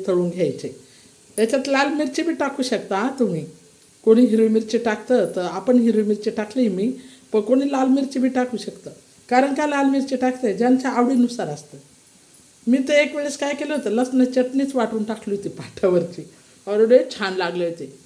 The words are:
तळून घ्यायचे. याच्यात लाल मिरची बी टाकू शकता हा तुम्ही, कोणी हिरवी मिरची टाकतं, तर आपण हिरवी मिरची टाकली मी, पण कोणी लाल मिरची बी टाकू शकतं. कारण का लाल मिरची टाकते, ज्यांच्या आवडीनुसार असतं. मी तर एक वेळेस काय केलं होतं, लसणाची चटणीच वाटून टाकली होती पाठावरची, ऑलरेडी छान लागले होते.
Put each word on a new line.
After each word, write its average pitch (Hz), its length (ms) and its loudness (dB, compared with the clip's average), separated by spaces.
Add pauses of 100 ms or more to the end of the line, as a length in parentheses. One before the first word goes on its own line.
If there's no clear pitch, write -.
तळून 180 240 0
घ्यायचे. 151 440 -4 (640)
याच्यात 254 320 0
लाल 277 200 0
मिरची 311 340 -4
बी 330 120 -2
टाकू 277 280 -4
शकता 208 340 -4
हा 233 220 -2
तुम्ही, 175 260 -2 (600)
कोणी 226 200 6
हिरवी 220 240 4
मिरची 220 300 0
टाकतं, 220 460 0 (120)
तर 180 60 -2
आपण 196 360 2
हिरवी 226 240 4
मिरची 208 280 -2
टाकली 220 380 -2
मी, 196 220 -2 (420)
पण 220 80 2
कोणी 262 320 2
लाल 262 160 2
मिरची 269 300 0
बी 254 100 2
टाकू 247 280 -2
शकतं. - 340 -12 (380)
कारण 269 260 2
का 302 120 0
लाल 285 200 0
मिरची 269 300 0
टाकते, 254 380 -2
ज्यांच्या 254 360 2
आवडीनुसार 240 580 2
असतं. - 300 -12 (880)
मी 254 120 4 (100)
तर 302 60 2
एक 294 220 2
वेळेस 285 220 -4
काय 285 160 -2
केलं 294 200 -4
होतं, 247 160 -4
लसणाची 254 420 2
चटणीच 269 420 0
वाटून 220 300 -2
टाकली 208 320 -6
होती - 120 -8
पाठावरची, - 760 -2 (440)
ऑलरेडी 226 440 6
छान 190 260 -4
लागले 175 320 -2
होते. 151 240 -10 (140)